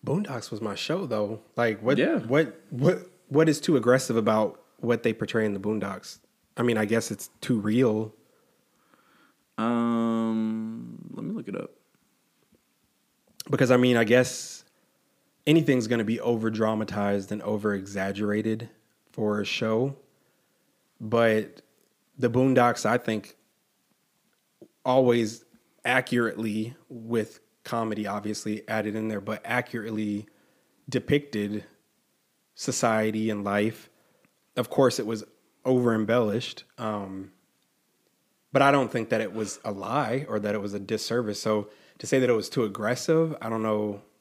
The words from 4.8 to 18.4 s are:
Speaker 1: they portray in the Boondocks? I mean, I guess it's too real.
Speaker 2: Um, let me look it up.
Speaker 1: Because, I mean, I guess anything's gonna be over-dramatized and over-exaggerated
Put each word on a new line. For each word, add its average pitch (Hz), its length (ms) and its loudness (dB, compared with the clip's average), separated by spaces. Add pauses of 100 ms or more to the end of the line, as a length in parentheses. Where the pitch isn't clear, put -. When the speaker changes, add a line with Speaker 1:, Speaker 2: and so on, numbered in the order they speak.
Speaker 1:
they 117 100 2
portray 110 320 -2
in 104 80 0
the 98 60 -4
Boondocks? 98 600 -4 (360)
I - 80 -2
mean, 117 140 4
I 110 80 2
guess 110 240 0
it's - 200 -8 (120)
too 120 180 0
real. 110 540 2 (1400)
Speaker 2:
Um, 113 1400 -2 (160)
let - 120 -10
me 185 60 -6
look - 160 -10
it - 80 -10
up. - 160 -8 (1800)
Speaker 1:
Because, 131 220 4
I 123 60 8
mean, 123 200 6
I 117 60 4
guess 123 600 2 (840)
anything's 139 420 4
gonna 117 160 2
be 110 160 0
over-dramatized 107 1120 0
and 101 100 -6
over-exaggerated 104 1300 -2 (420)